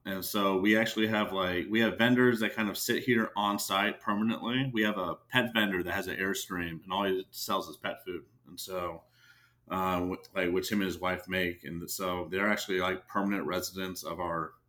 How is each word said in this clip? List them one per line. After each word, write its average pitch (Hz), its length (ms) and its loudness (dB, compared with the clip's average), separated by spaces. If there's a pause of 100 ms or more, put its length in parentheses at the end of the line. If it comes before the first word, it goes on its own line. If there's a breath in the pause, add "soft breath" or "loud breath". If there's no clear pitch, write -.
and 95 200 -6
so 98 320 2
we 104 200 6
actually 110 300 2
have, 107 240 2
like, 90 380 0
we 110 120 2
have 101 160 2
vendors 123 420 6
that 107 160 0
kind 107 140 0
of - 80 -6
sit - 260 0
here 113 320 4
on 101 240 2
site 101 420 0
permanently. 113 720 0
We 110 100 2
have 104 140 2
a 85 180 -4 (140)
pet 120 240 2
vendor 98 300 2
that 87 100 -4
has 95 140 -4
an 85 100 -6
Airstream, 90 680 -4
and 95 80 -8
all 101 140 0
he 95 260 0
sells 90 380 -4
is 76 80 -14
pet - 260 -8
food, 85 200 -8 (240)
and 87 120 -18
so, 87 440 -6 (680 soft breath)
uh, 92 320 0
wh-, 92 340 -4
like, 90 160 2
which 92 200 0
him 107 100 2
and 95 60 0
his 85 120 -4
wife 90 280 -4
make, 92 360 -2
and 85 260 -8
so 90 420 -4
they're 98 180 2
actually, 98 300 0
like, 92 280 -2
permanent 101 380 0
residents 90 580 -4
of 82 160 -8
our 85 340 -4 (160)